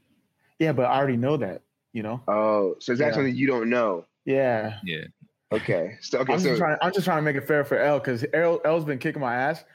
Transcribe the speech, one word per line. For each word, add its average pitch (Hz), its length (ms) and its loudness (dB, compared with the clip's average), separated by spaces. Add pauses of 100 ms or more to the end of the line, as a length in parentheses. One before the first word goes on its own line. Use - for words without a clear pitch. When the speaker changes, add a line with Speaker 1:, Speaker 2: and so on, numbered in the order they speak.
(600)
Speaker 1:
Yeah, 160 140 2
but 127 140 2
I 127 100 2
already 135 200 2
know 131 200 2
that, 98 260 -4 (300)
you 113 100 -6
know? 110 240 -6
Speaker 2:
Oh, 104 540 2
so - 100 -4
it's 120 100 0
Speaker 1:
Yeah. 151 60 2
Speaker 2:
actually 139 260 0
you 127 140 0
don't 120 240 2
know. 110 360 0 (180)
Speaker 1:
Yeah. 117 580 0
Speaker 3:
Yeah. 82 220 -6 (480)
Speaker 2:
Okay. 104 480 -2
So, - 200 -2
okay, 131 120 0
Speaker 1:
I'm 160 80 2
Speaker 2:
so 180 80 2
Speaker 1:
just 120 100 0
trying, 151 240 0
I'm 180 100 0
just 190 120 -2
trying 170 140 0
to 151 40 -2
make 151 140 0
it 139 100 -6
fair 151 180 2
for 135 140 0
L, 143 220 2
'cause 123 240 -4 (100)
L, 170 300 2
L's 160 200 2
been 143 140 -4
kicking 147 240 -4
my 120 140 -2
ass. 147 280 -2 (100)